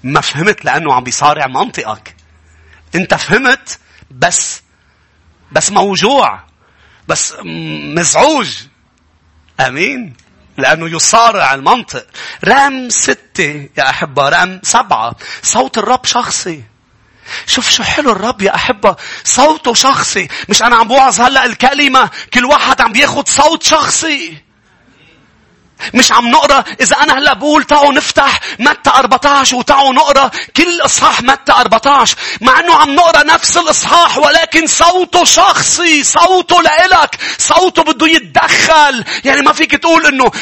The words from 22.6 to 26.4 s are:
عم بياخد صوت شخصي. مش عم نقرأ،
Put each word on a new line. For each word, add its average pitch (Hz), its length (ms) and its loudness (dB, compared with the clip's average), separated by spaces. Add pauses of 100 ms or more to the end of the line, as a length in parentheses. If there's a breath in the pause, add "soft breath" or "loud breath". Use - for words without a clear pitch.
عم 233 120 2
بياخد 277 360 -2
صوت 311 340 2
شخصي. 285 840 -4 (1500 loud breath)
مش 233 180 2
عم 233 160 2
نقرأ، 285 360 2 (160 loud breath)